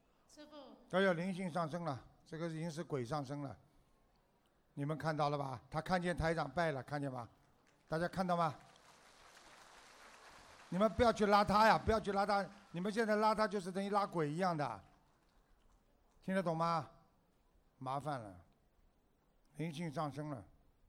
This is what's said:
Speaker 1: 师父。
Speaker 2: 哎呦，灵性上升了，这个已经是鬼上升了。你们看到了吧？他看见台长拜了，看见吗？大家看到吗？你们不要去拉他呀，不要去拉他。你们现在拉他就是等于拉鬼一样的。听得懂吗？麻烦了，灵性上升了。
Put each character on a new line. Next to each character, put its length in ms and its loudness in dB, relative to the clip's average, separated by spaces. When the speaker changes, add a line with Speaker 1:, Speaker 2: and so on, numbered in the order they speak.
Speaker 1:
师 180 -20
父。 100 -20
Speaker 2:
哎 80 2
呦， 140 6
灵 200 -4
性 160 -6
上 200 -2
升 160 -6
了， 180 -6
这 100 -12
个 120 -4
已 100 -6
经 100 -4
是 140 -6
鬼 220 -4
上 180 -4
升 180 -8
了。 160 -10
你 100 -6
们 140 -2
看 180 -2
到 140 2
了 80 0
吧？ 320 -6
他 100 -6
看 220 0
见 160 -2
台 160 0
长 180 -4
拜 220 0
了， 100 -6
看 180 -6
见 80 -4
吗？ 200 -10
大 100 -2
家 120 -2
看 180 -2
到 80 2
吗？ 180 2
你 100 -4
们 180 6
不 60 4
要 120 8
去 140 2
拉 180 8
他 200 6
呀， 120 10
不 160 2
要 40 4
去 140 -2
拉 140 2
他。 200 2
你 100 -6
们 100 -2
现 160 0
在 80 4
拉 180 4
他 140 2
就 100 -4
是 140 -6
等 100 -4
于 80 -4
拉 160 2
鬼 240 -2
一 60 -4
样 220 0
的。 260 -4
听 80 -2
得 80 2
懂 160 -2
吗？ 320 0
麻 220 -6
烦 200 -6
了， 160 -14
灵 140 -6
性 200 -8
上 200 -4
升 200 -8
了。 120 -10